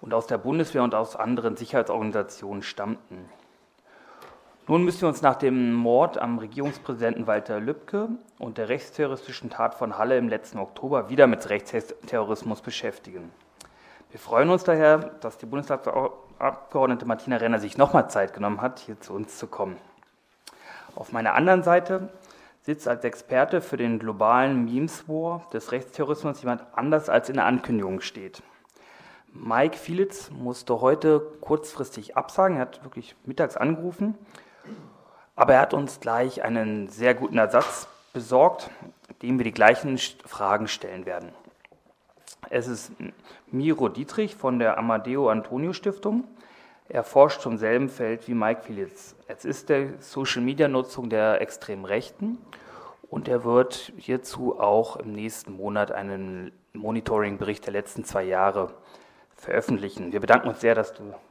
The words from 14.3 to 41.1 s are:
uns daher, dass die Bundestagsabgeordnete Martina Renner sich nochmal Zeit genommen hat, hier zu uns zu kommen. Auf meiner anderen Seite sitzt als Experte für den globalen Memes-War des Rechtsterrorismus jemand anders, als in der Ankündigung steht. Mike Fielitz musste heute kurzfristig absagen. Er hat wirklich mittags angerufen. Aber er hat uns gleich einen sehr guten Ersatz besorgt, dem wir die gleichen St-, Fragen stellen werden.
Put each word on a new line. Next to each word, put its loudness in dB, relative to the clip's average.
uns 2
daher, 8
dass -8
die -16
Bundestagsabgeordnete -2
Martina -2
Renner 2
sich -6
nochmal 6
Zeit 0
genommen -4
hat, -4
hier -16
zu -16
uns -8
zu -12
kommen. -6
Auf -12
meiner 0
anderen 6
Seite 2
sitzt -6
als -2
Experte 0
für -8
den 0
globalen 4
Memes-War -4
des -6
Rechtsterrorismus -4
jemand -4
anders, 0
als 4
in -6
der 2
Ankündigung 0
steht. -14
Mike 0
Fielitz -4
musste -4
heute 6
kurzfristig -4
absagen. 2
Er 0
hat -10
wirklich -16
mittags -2
angerufen. -2
Aber 6
er 8
hat 2
uns -4
gleich -2
einen -2
sehr 2
guten -2
Ersatz 2
besorgt, 2
dem 0
wir 2
die -4
gleichen 6
St-, -8
Fragen 0
stellen -10
werden. -8